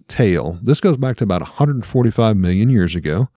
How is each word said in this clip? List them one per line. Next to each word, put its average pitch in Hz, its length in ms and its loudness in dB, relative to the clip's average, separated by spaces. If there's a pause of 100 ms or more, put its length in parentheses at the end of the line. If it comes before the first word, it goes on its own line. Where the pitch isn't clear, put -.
tail. 87 540 0
This 139 180 0
goes 175 160 2
back 131 220 -4
to 123 60 -2
about 90 180 0
a 71 40 -10 (140)
hundred 139 240 0
forty-five 113 540 2
million 95 320 2
years 90 240 2
ago. 85 420 -2